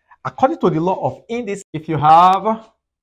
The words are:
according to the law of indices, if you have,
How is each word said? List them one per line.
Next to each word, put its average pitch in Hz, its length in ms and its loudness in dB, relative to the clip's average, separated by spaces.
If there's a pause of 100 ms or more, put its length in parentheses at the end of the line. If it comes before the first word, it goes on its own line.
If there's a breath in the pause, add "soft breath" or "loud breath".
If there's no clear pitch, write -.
(240 soft breath)
according 277 340 -2
to 190 120 0
the 156 100 -2
law 180 200 -4
of - 280 -8
indices, 202 440 -10
if 156 160 -12
you 160 80 -4
have, 185 760 2 (320)